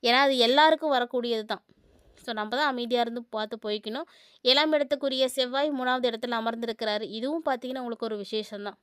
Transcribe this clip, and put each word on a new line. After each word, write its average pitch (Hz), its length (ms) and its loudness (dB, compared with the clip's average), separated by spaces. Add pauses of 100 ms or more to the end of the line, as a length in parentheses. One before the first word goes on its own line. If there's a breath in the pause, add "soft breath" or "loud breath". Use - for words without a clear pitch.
ஏன்னா, 240 160 4
அது 277 180 4
எல்லாருக்கும் 294 560 6
வரக்கூடியது 240 520 0
தான். 214 180 -8 (540)
So, - 160 -12
நம்ம 214 220 -4
தான் 294 140 2
அமைதியா 240 320 -2
இருந்து 233 280 -4
பார்த்து 214 280 -6
போய்க்கணும். 214 500 -6 (380 soft breath)
ஏழாம் 285 280 6
இடத்துக்குரிய 277 540 2
செவ்வாய் 262 440 0
மூணாவது 254 360 0
இடத்துல 233 300 -2
அமர்ந்திருக்கிறாரு. 226 720 -4
இதுவும் 269 360 -4
பார்த்தீங்கன்னா 262 360 -4
உங்களுக்கு 240 240 -6
ஒரு 220 120 -6
விசேஷம்தான். 208 640 -8